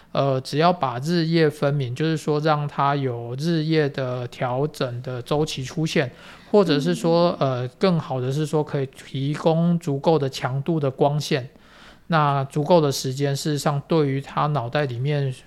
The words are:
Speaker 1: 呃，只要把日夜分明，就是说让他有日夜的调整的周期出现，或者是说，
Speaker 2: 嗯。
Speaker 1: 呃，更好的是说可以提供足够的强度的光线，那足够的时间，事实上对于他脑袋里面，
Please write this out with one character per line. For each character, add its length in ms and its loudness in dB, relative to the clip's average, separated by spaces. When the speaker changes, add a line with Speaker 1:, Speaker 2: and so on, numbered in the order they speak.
Speaker 1:
呃， 260 2
只 180 -6
要 140 4
把 280 -2
日 260 0
夜 240 4
分 240 -2
明， 200 -2
就 120 -2
是 100 2
说 240 0
让 260 2
他 300 0
有 420 -4
日 260 0
夜 260 2
的 400 -4
调 380 -4
整 340 -6
的 200 -8
周 240 -2
期 200 -8
出 200 -4
现， 240 0
或 140 6
者 160 2
是 160 0
说， 460 2
Speaker 2:
嗯。 220 -2
Speaker 1:
呃， 40 -6
更 220 2
好 220 -4
的 100 -2
是 140 0
说 180 0
可 180 -4
以 40 -2
提 480 -6
供 460 2
足 200 -2
够 180 2
的 120 0
强 340 -4
度 160 0
的 100 0
光 300 2
线， 300 -4
那 380 2
足 180 -2
够 160 6
的 120 2
时 220 -4
间， 220 0
事 160 -2
实 60 0
上 300 -2
对 200 4
于 140 -2
他 260 -2
脑 220 -2
袋 160 0
里 140 -6
面， 340 0